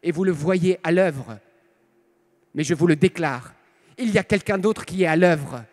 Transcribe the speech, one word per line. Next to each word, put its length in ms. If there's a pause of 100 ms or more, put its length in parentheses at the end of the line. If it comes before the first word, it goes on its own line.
Et 80
vous 120
le 80
voyez 520
à 80
l'œuvre. 480 (1160)
Mais 80
je 100
vous 140
le 80
déclare, 580 (440)
il 140
y 60
a 60
quelqu'un 340
d'autre 280
qui 180
est 40
à 80
l'œuvre. 580